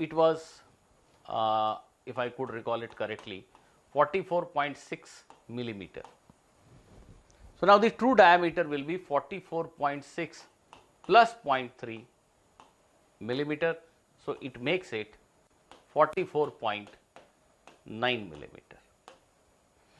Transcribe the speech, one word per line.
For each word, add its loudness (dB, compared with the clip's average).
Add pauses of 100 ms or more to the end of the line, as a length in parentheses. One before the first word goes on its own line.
it -8
was, 0 (680)
uh, 0 (300)
if -12
I -2
could -8
recall -6
it -14
correctly, -10 (480)
forty-four 0
point -4
six -16 (240)
millimeter. -10 (1600)
So, -2
now 10
the 4
true 2
diameter 8
will -6
be -6
forty-four -6
point -6
six -12 (560)
plus 6
point -2
three -14 (1120)
millimeter. -2 (480)
So, -6
it -12
makes -4
it -10 (760)
forty-four 2
point -6 (960)
nine -4
millimeter. -20 (1200)